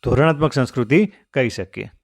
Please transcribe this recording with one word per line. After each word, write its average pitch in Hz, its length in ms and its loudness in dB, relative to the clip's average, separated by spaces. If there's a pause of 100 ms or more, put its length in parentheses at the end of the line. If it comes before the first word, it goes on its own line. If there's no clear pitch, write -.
ધોરણાત્મક 143 500 2
સંસ્કૃતિ 135 600 0 (200)
કહી 127 160 0
શકીએ. 101 420 -12 (120)